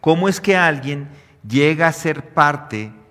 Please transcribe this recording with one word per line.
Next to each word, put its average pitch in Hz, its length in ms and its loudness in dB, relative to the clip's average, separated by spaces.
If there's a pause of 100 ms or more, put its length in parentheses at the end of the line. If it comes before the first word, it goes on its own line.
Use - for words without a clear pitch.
¿Cómo 165 280 2
es 190 120 -2
que 196 160 2
alguien 143 500 -2 (400)
llega 151 400 2
a 160 60 2
ser 156 380 -6
parte 143 600 -2 (200)